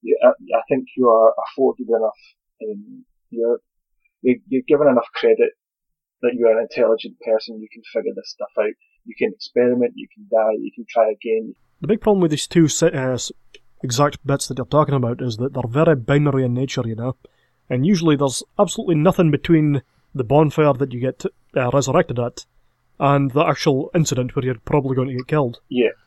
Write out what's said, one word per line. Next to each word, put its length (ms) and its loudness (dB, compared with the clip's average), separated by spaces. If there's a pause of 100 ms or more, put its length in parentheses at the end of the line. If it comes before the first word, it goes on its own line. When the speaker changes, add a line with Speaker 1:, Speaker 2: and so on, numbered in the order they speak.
Speaker 1:
You, 220 0
I, 60 8
I 400 -2
think 260 -2
you 140 2
are 240 6 (180)
afforded 380 -2
enough, 280 0 (460)
um, 400 -12 (280)
you're, 280 -2 (600)
you're, 160 2 (100)
you're 200 -2
given 200 4
enough 280 2
credit 380 2 (680)
that 140 -2
you're 200 4
an 140 0
intelligent 520 -2
person, 380 -4
you 140 -16
can 80 -20 (100)
figure 240 -4
this 140 -16
stuff 300 -14
out, 140 -2 (320)
you 120 -18
can 160 -2
experiment, 640 0
you 180 -16
can 180 -20
die, 280 2
you 160 -10
can 120 -16
try 240 0
again. 440 -6 (260)
Speaker 2:
The 60 -8
big 140 -2
problem 200 2
with 100 2
these 160 -4
two 200 4
se-, 260 0
uh, 200 -2
s-, 180 -6 (520)
exact 440 -2
bits 200 -2
that 120 -8
you're 80 -6
talking 260 2
about 300 -2
is 140 -6
that 160 -4
they're 140 -4
very 280 4
binary 500 2
in 80 0
nature, 320 -4
you 100 -6
know? 200 -6 (520)
And 200 0
usually 280 4
there's 280 -2 (160)
absolutely 360 0
nothing 360 2
between 500 0 (320)
the 120 -6
bonfire 480 2
that 200 -4
you 60 -8
get, 240 -6 (320)
uh, 180 0
resurrected 460 -2
at 260 -8 (540)
and 320 2
the 120 0
actual 520 0
incident 400 0
where 100 -4
you're 200 -4
probably 300 0
going 120 -2
to 80 -8
get 120 -8
killed. 320 -2 (100)
Speaker 1:
Yeah. 200 2 (180)